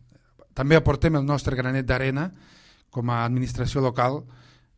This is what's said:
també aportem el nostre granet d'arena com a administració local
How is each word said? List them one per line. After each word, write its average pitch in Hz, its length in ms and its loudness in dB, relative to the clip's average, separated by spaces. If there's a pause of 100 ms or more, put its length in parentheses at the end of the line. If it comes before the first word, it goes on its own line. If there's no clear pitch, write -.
(560)
també 143 220 4
aportem 156 420 2
el 135 80 -2
nostre 143 280 -2
granet 127 320 -2
d'arena 131 420 0 (640)
com 120 200 -4
a 117 140 0
administració 123 580 -2
local 127 380 0 (560)